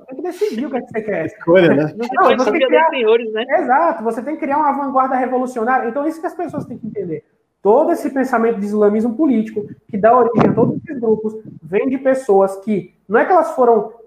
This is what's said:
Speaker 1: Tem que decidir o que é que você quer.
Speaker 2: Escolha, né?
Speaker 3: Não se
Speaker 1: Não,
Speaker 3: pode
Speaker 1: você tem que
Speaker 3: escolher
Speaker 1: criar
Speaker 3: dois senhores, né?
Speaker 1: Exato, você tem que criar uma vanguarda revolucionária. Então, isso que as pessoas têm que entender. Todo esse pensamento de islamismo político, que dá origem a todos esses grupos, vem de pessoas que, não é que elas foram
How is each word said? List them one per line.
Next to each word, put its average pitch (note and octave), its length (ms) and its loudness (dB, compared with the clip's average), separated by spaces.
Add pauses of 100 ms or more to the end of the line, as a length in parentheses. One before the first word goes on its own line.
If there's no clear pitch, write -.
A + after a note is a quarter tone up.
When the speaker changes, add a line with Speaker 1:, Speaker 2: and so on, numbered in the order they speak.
Speaker 1:
Tem C4 80 -16
que - 60 -12
decidir E4+ 440 -4
o C#4+ 40 -8
que C4+ 80 -6
é A#3+ 40 -6
que - 60 -14
você A3+ 140 -6
quer. F#3 240 -4
Speaker 2:
Escolha, E3 480 4
né? D3+ 220 0
Speaker 3:
Não A3+ 100 -6
se A#3+ 100 -6
Speaker 1:
Não, F#4+ 80 4
Speaker 3:
pode A#3+ 140 4
Speaker 1:
você A#3 140 2
tem G#3+ 80 0
que C4 60 2
Speaker 3:
escolher - 20 4
Speaker 1:
criar D#4+ 220 4
Speaker 3:
dois C#4+ 100 -2
senhores, A3+ 340 0
né? A3 120 -4 (140)
Speaker 1:
Exato, C#4 440 0
você A3+ 180 -4
tem D4 140 -8
que D#4 60 -12
criar C#4+ 160 -2
uma D4+ 140 0
vanguarda C4+ 440 -2
revolucionária. B3+ 760 -2
Então, C#4+ 180 -4
isso D#4+ 120 -4
que F4 80 -6
as E4 60 -8
pessoas D#4 320 -8
têm A#3+ 120 -14
que A3+ 100 -14
entender. F3 380 -8 (360)
Todo B3+ 300 4
esse D4 180 -4
pensamento A#3 500 0
de G3+ 60 -4
islamismo G#3+ 500 0
político, A3 520 -2 (220)
que A3 80 -6
dá A3 200 4
origem A#3 320 2
a - 40 0
todos B3+ 240 0
esses C#4 220 -12
grupos, A3 360 -2 (260)
vem G#3 280 -2
de C4+ 80 -2
pessoas G3+ 600 2
que, - 380 -6 (120)
não G#3 120 2
é C#4+ 60 2
que F#4+ 60 0
elas E4+ 200 4
foram A#3 400 2 (160)